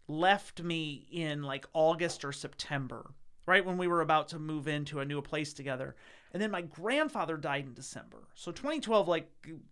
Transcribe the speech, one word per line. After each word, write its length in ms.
left 540
me 500
in, 320
like, 300
August 520
or 80
September, 760
right 200
when 120
we 100
were 140
about 280
to 100
move 280
into 320
a 60
new 160
place 320
together. 420
And 80
then 100
my 120
grandfather 760
died 280
in 80
December. 600
So 180
twenty 300
twelve, 260
like, 240